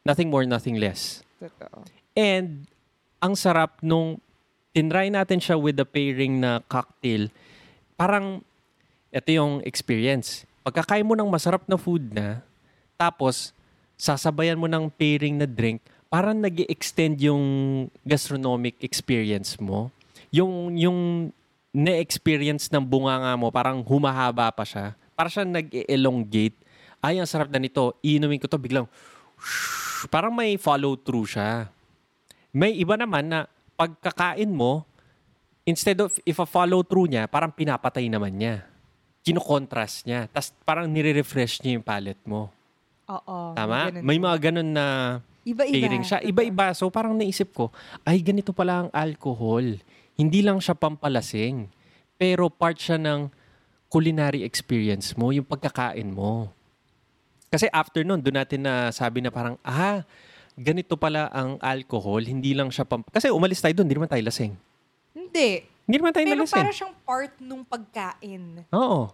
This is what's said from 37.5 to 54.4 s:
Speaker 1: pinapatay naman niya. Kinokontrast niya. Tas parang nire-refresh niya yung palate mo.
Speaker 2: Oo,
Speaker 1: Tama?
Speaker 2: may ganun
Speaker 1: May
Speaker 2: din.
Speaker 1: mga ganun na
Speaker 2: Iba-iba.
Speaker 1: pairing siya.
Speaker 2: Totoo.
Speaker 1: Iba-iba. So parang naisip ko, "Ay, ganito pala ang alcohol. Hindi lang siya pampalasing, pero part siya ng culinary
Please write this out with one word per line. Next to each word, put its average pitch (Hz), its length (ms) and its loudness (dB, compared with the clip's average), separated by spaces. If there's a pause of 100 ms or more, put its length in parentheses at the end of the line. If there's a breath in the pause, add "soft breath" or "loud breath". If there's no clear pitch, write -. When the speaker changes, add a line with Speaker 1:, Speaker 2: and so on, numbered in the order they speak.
Speaker 1:
pinapatay 131 560 -2
naman 104 260 -2
niya. 107 300 -4 (600)
Kinokontrast 139 800 -2
niya. 120 240 -4
Tas - 240 -6 (100)
parang 160 260 0
nire-refresh 147 760 0
niya 123 160 -2
yung 107 80 -8
palate 101 380 -6
mo. 107 260 -6 (540)
Speaker 2:
Oo, 175 500 -10
Speaker 1:
Tama? 113 320 -2
Speaker 2:
may 180 60 -4
ganun 175 100 -10
Speaker 1:
May 139 160 2
Speaker 2:
din. 180 60 0
Speaker 1:
mga 175 160 2
ganun 160 300 0
na 147 160 0 (560)
Speaker 2:
Iba-iba. 262 340 -2
Speaker 1:
pairing 127 260 2
siya. - 160 -2
Speaker 2:
Totoo. - 140 -2
Speaker 1:
Iba-iba. 196 400 2
So 185 160 -2
parang 220 260 -2
naisip 202 380 -2
ko, 117 180 -2 (320 loud breath)
"Ay, 170 160 4
ganito 196 320 0
pala 180 320 0
ang 175 80 -6
alcohol. 120 880 -2 (340 soft breath)
Hindi 160 280 4
lang 202 180 4
siya 180 160 0
pampalasing, 127 960 -2 (460 soft breath)
pero 180 320 2
part 170 260 0
siya 165 220 -2
ng 147 340 -2 (560 soft breath)
culinary 156 560 2